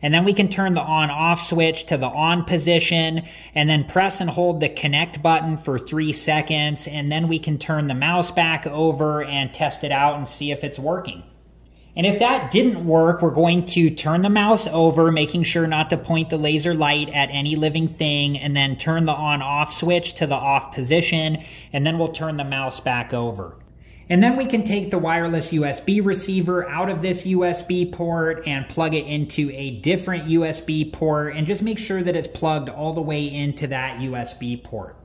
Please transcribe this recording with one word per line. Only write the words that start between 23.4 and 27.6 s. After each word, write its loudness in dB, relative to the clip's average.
And 6
then 6
we 0
can 0
take -2
the 0
wireless 0
U 2
S -4
B 2
receiver 0
out -2
of -4
this -2
U 2
S -2